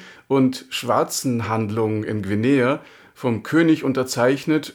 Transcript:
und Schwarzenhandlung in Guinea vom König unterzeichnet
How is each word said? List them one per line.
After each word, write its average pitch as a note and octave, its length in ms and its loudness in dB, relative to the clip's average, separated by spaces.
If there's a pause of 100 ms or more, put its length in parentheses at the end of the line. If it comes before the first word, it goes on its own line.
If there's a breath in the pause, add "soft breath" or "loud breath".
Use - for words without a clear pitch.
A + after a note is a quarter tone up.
(280 loud breath)
und C3 440 2
Schwarzenhandlung A2 1300 -2
in G#2+ 200 -4
Guinea B2 560 0 (340 loud breath)
vom A#2 300 -4
König D#3+ 400 2
unterzeichnet C3+ 920 0